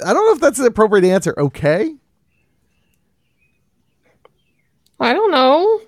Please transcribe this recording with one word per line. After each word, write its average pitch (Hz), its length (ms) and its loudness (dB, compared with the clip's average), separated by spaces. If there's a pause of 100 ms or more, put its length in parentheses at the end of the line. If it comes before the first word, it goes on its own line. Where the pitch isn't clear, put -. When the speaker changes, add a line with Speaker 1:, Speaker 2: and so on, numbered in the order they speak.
Speaker 1:
I 180 60 -2
don't 381 120 0
know 440 100 2
if 277 60 -6
that's 285 180 0
the 262 80 -2
appropriate 208 380 2
answer. 185 320 0
Okay? 165 600 -2 (3000)
Speaker 2:
I 233 120 -2
don't 392 200 0
know. 320 560 2